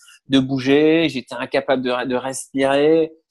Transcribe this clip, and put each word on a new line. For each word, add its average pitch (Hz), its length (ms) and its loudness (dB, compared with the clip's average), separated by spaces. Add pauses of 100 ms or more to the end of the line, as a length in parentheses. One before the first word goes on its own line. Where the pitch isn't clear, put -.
(280)
de 135 100 2
bouger, 143 720 2
j'étais 127 260 -10
incapable 131 480 -2
de, 123 240 -4
de 123 80 -4
respirer, 139 960 0 (200)